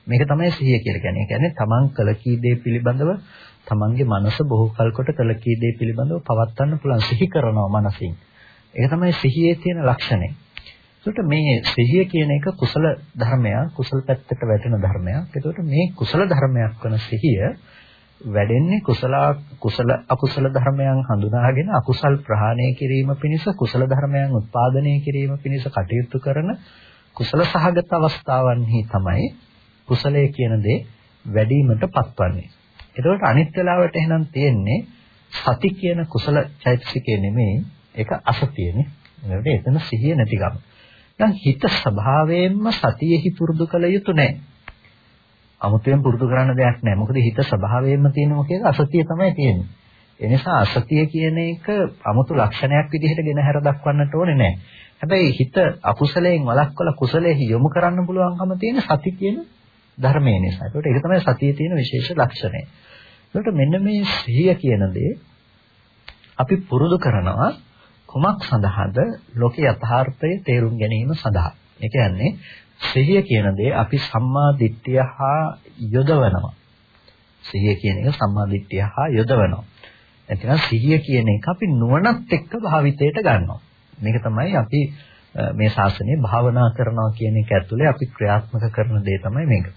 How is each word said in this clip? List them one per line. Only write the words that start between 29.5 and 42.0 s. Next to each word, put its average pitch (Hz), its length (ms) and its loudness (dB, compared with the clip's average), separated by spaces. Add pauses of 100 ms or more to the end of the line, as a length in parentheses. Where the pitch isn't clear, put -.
කුසලය 143 400 2
කියන 127 300 -2
දේ 107 280 0 (400)
වැඩිවීමට 110 600 2
පත්වන්නේ. 92 640 -2 (400)
එතකොට 180 340 0
අනිත් 151 280 4
වෙලාවට 180 440 0
එහෙනම් 160 300 0
තියෙන්නේ 131 600 0 (460)
සති - 380 -2
කියන 175 360 -2
කුසල 147 300 -2 (220)
චෛතසිකය 123 600 -2
නෙමෙයි, 104 460 0 (280)
ඒක - 200 -6 (100)
අසතියනේ. 120 640 -2 (340)
ඒකට 101 280 -4
එතන 135 300 0
සිහිය 135 360 -2
නැතිකම. 110 420 0 (600)
දැන් 214 140 4
හිත - 380 0
ස්වභාවයෙන්ම 156 960 0